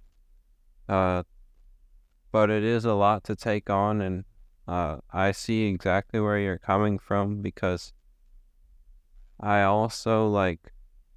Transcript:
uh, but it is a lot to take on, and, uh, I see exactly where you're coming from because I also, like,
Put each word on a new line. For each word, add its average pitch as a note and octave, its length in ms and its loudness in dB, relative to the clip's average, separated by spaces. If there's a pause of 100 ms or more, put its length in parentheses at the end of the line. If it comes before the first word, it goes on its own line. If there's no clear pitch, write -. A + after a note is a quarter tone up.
(880)
uh, F#2 340 0 (1080)
but G#2+ 180 4
it G#2+ 140 0
is A2+ 200 0
a A2+ 100 2
lot G2+ 300 2
to G#2 120 -6
take G#2 340 -4
on, G#2 300 0
and, F#2 240 -4 (420)
uh, E2+ 300 -4 (160)
I F#2+ 200 0
see A2 340 -2
exactly F#2+ 520 -2
where G#2 200 0
you're F#2+ 200 -2
coming G2+ 400 0
from G2+ 420 -2
because F#2 520 -6 (1500)
I G2+ 240 2
also, A2 680 2
like, F#2+ 440 -2 (440)